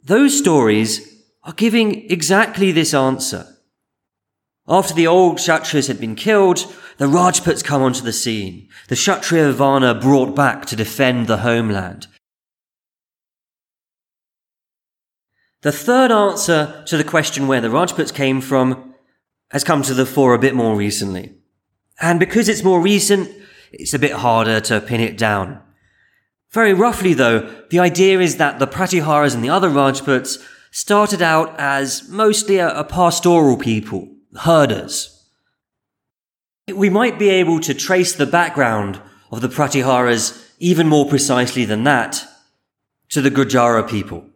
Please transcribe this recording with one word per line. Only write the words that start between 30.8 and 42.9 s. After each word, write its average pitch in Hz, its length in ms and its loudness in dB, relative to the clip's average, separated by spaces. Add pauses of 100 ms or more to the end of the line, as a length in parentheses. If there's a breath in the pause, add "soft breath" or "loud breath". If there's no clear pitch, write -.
out 160 360 0
as 139 480 -4
mostly 208 500 0
a, 170 120 0
a 151 140 -4
pastoral 170 760 2
people, 107 520 -4 (320)
herders. - 840 -2 (1400)
We 196 220 0
might 220 280 0
be 202 120 2
able 170 320 2
to 147 120 -4
trace 180 400 0
the 143 140 0
background 117 760 -2 (300 soft breath)
of 113 100 -8
the 127 80 -4
Pratiharas 127 1120 -2
even 170 280 2
more 147 220 4
precisely 123 560 0
than 107 200 -4
that 123 380 -2 (840)